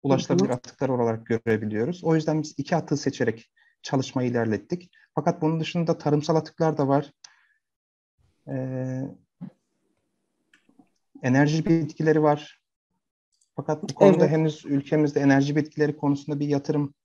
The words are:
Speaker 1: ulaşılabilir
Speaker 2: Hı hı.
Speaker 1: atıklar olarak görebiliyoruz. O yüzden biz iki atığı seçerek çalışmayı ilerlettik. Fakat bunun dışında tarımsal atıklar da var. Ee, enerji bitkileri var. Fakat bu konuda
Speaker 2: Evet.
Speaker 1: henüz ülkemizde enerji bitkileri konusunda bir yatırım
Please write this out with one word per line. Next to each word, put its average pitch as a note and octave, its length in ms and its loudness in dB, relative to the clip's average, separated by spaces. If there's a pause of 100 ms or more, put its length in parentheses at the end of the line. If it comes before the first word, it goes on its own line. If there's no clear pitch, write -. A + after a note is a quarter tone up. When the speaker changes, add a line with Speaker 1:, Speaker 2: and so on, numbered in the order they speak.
Speaker 1:
ulaşılabilir D3 460 2
Speaker 2:
Hı - 40 -2
hı. - 40 -2
Speaker 1:
atıklar - 320 -8
olarak A#2 380 -2
görebiliyoruz. A2 760 -2
O E3 100 2
yüzden D#3 280 0
biz - 160 -12
iki D3+ 180 -4
atığı D3+ 200 -2
seçerek A2+ 540 -4 (320)
çalışmayı B2+ 480 -4
ilerlettik. A#2 600 -4 (240)
Fakat E3 280 -2
bunun D#3+ 180 0
dışında E3+ 380 -2
tarımsal D3+ 380 0
atıklar D#3 420 -2
da C#3 100 0
var. C#3 240 0 (1400)
Ee, C3 540 -6 (2250)
enerji D3 440 2
bitkileri D#3 560 2
var. D3+ 380 0 (960)
Fakat D3+ 260 -4
bu D#3+ 120 -10
konuda D#3 300 8
Speaker 2:
Evet. C#3+ 60 2
Speaker 1:
henüz D#3 360 0
ülkemizde C#3+ 540 0
enerji C#3 360 4
bitkileri D3+ 400 -2
konusunda C#3+ 440 -2
bir D3 80 -4
yatırım C#3+ 460 -2 (100)